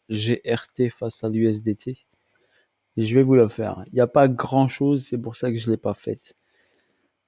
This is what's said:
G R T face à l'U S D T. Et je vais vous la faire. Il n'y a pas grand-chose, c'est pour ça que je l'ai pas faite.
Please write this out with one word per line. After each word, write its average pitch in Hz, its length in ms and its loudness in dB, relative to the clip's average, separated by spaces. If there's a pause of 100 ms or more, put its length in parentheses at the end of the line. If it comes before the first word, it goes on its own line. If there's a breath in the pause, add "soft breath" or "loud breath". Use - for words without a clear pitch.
G 110 400 -2
R - 240 -4
T 127 160 0
face - 340 -8
à 113 60 -4
l'U 110 220 2
S 107 120 -2
D 110 140 -2
T. 131 220 -12 (1000)
Et 113 80 -2
je 110 100 -2
vais 135 100 6
vous 131 120 4
la 113 140 6
faire. 104 380 -8
Il - 80 -8
n'y 127 40 0
a 120 80 4
pas 139 220 4
grand-chose, 135 760 0
c'est 123 140 -8
pour 117 180 -10
ça 127 160 -4
que 113 60 -4
je 113 120 -6
l'ai 110 60 2
pas 104 180 -4
faite. - 440 -12 (920)